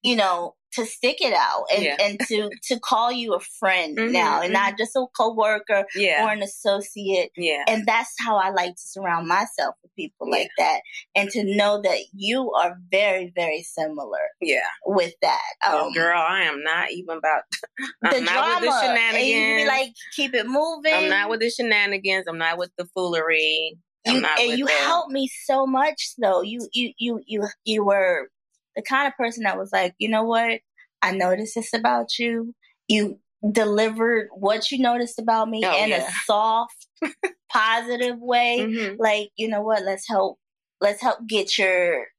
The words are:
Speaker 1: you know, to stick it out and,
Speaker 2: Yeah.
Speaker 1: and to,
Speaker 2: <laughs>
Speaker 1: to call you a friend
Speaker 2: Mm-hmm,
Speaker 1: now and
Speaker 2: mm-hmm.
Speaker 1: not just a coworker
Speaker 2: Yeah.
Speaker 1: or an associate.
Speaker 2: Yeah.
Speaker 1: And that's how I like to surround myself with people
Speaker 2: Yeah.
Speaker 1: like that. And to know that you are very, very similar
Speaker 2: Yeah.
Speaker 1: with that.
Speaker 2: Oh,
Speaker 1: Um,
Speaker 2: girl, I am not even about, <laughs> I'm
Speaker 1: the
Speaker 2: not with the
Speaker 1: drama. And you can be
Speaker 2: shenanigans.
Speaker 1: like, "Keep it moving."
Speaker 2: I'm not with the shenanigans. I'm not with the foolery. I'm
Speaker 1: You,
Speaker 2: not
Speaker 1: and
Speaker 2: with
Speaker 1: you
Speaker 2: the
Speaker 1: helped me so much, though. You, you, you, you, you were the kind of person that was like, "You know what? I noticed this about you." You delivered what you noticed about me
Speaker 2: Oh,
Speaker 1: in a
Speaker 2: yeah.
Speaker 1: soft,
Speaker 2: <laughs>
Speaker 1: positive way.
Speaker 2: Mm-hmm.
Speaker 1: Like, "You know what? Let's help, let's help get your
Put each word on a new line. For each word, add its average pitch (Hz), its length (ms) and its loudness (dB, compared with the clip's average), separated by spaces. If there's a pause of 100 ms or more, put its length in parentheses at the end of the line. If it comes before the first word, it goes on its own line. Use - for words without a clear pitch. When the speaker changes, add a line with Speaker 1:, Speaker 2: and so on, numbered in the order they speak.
Speaker 1:
you 240 140 2
know, 185 380 0 (200)
to 226 120 -4
stick - 340 -2
it 233 140 0
out 113 300 2 (100)
and, 202 80 2
Speaker 2:
Yeah. 147 180 0
Speaker 1:
and 202 180 0 (100)
to, 208 200 -2 (100)
Speaker 2:
<laughs> - 100 -20
Speaker 1:
to 247 120 -2
call 240 320 2
you 233 220 -2
a 175 60 -2
friend 180 580 -2
Speaker 2:
Mm-hmm, 226 140 0
Speaker 1:
now 165 240 2
and 165 80 0
Speaker 2:
mm-hmm. 190 260 2
Speaker 1:
not 202 80 -12
just 220 180 -2
a 254 80 0 (100)
coworker 214 720 2 (100)
Speaker 2:
Yeah. 196 300 2
Speaker 1:
or 220 60 2
an 214 120 -2
associate. 196 960 -2
Speaker 2:
Yeah. 156 320 0
Speaker 1:
And 220 180 0
that's 233 320 0
how 233 200 0
I 190 120 2
like 180 260 -2
to - 60 -18
surround 170 460 -4
myself - 540 0
with - 140 -20
people - 340 -10
Speaker 2:
Yeah. - 80 2
Speaker 1:
like - 180 -2
that. 160 240 2 (340)
And 196 180 2
to 214 120 -2
know 208 380 2
that 185 160 2 (160)
you 220 400 -2
are 175 240 2 (120)
very, 185 460 2
very 165 260 -2
similar 143 580 -6 (200)
Speaker 2:
Yeah. 139 240 0 (220)
Speaker 1:
with 180 340 2
that. 151 220 2 (200)
Speaker 2:
Oh, 151 260 2
Speaker 1:
Um, - 40 -6
Speaker 2:
girl, 170 260 2
I 175 260 2
am 147 180 -2
not 160 280 -2
even 170 280 -8
about, 156 240 0 (340)
<laughs> - 280 -10
I'm 170 100 4
Speaker 1:
the 254 80 2
Speaker 2:
not 320 400 2
with - 80 2
the 269 80 2
Speaker 1:
drama. 214 200 2
And 226 280 2
you 226 80 2
can 220 220 2
be 220 80 2
Speaker 2:
shenanigans. - 40 2
Speaker 1:
like, 262 240 0 (240)
"Keep 269 180 -2
it 233 120 0
moving." 302 480 0
Speaker 2:
I'm - 160 2
not 202 180 0
with 226 120 -2
the 233 100 0
shenanigans. 202 760 0
I'm 165 120 -6
not 165 180 0
with 175 220 -6
the 180 160 -6
foolery. 160 840 0 (300)
I'm 233 100 2
Speaker 1:
You, 262 60 2
Speaker 2:
not - 180 2
Speaker 1:
and 240 80 2
Speaker 2:
with 240 100 0
Speaker 1:
you 277 60 -2
Speaker 2:
the 269 80 0
Speaker 1:
helped 294 400 0
me 269 160 -2 (160)
so 269 220 2
much, 269 520 0
though. 190 220 2
You, 220 320 -6
you, 240 260 -2
you, 233 280 -2
you, 208 200 -4 (180)
you 214 200 0
were 185 440 2 (460)
the 226 80 -8
kind 269 240 0
of 269 120 -2
person 233 240 -2
that 190 160 -2
was 196 120 -8
like, 185 280 0
"You 214 100 -2
know 220 160 2
what? 226 360 0 (420)
I 185 100 0
noticed 190 440 0
this 226 180 -6
about 233 440 0
you." 233 360 -2 (340)
You 208 320 2 (280)
delivered 220 840 2
what 202 360 0
you 277 80 -4
noticed 240 400 0
about 226 320 2
me 220 120 -2
Speaker 2:
Oh, 185 140 2
Speaker 1:
in 214 160 2
a 143 60 2
Speaker 2:
yeah. 131 120 -4 (140)
Speaker 1:
soft, 220 600 2 (160)
Speaker 2:
<laughs> - 500 -6
Speaker 1:
positive 240 640 0
way. 240 420 2
Speaker 2:
Mm-hmm. 220 380 -2
Speaker 1:
Like, 214 380 2
"You 220 120 -4
know 214 120 -2
what? 214 240 0
Let's 196 240 -6
help, 196 300 0 (420)
let's 202 220 2
help 262 160 0 (100)
get 208 300 0
your 180 480 2 (120)